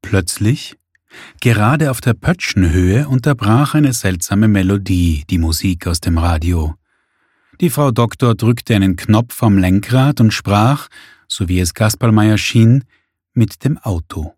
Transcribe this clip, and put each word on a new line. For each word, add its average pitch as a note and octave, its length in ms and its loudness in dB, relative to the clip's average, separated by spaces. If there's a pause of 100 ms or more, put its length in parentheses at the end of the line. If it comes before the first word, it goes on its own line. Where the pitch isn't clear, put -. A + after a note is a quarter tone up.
Plötzlich, G2+ 720 -4 (600)
gerade B2 500 0
auf B2+ 100 -6
der A#2+ 140 0
Pötschenhöhe, F#2+ 920 0
unterbrach C3 680 0
eine D3 180 2
seltsame G2+ 560 -2
Melodie F#2 800 0
die F2+ 120 -2
Musik E2+ 480 -2
aus E2+ 120 -4
dem E2 200 -2
Radio. E2 560 -2 (840)
Die E3 120 0
Frau C#3+ 180 0
Doktor A#2 460 0
drückte A2+ 400 -2
einen F#2+ 220 2
Knopf A2+ 440 0
am G2+ 160 4
Lenkrad A#2+ 640 2
und A2 100 2
sprach, A2 580 -2 (380)
so F2 220 -6
wie F2+ 100 0
es F2 140 -2
Kasperlmeier G#2+ 640 2
schien, A#2 460 2 (500)
mit - 300 -2
dem D3+ 160 -2
Auto. E2+ 580 -8